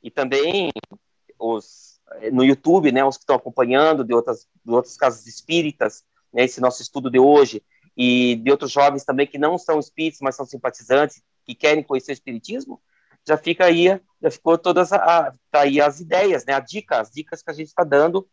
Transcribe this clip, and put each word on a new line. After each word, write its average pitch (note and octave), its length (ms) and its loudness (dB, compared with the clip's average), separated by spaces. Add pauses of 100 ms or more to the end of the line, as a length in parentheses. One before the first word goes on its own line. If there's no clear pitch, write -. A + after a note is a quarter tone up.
E A#2 80 -16
também D3 600 -2 (680)
os, - 600 -10 (320)
no B2+ 120 2
YouTube, D3+ 480 2
né, C3+ 120 2
os C3+ 120 0
que - 60 -20
estão C3+ 140 0
acompanhando C3 680 0
de A#2 100 -4
outras, A#2 320 -2 (180)
de A#2 80 -6
outras A#2+ 240 -2
casas B2 300 -2
espíritas, D3 800 -6 (280)
né, A#2+ 120 2
esse B2+ 160 -6
nosso B2+ 220 -2
estudo C3 280 -10
de B2+ 80 2
hoje, C3+ 440 4 (340)
e B2 400 2
de A#2 140 -2
outros C#3 200 0
jovens C#3+ 340 0
também C#3 220 -2
que - 120 -14
não D#3+ 200 -2
são D#3 200 -2
espíritas, D#3 440 -8
mas C3+ 140 -6
são C3+ 100 -12
simpatizantes, C3 760 -4 (240)
que B2 100 -16
querem D3+ 280 0
conhecer C#3 300 -6
o - 20 -6
espiritismo, G#3 640 -14 (460)
já D3+ 100 2
fica E3+ 300 0
aí, F3 340 4 (220)
já D#3 80 0
ficou E3 260 0
todas F3 360 0
a, G3+ 40 0
a, D#3+ 380 2 (160)
tá D3 100 2
aí C#3+ 200 2
as D3 200 0
ideias, F3+ 460 -2
né, C#3 80 -2
a C3+ 60 -2
dica, C#3+ 400 -6
as G#2+ 100 -8
dicas - 320 -16
que - 80 -16
a D3+ 40 -12
gente D3+ 200 -16
tá F3 100 0
dando D#3+ 480 0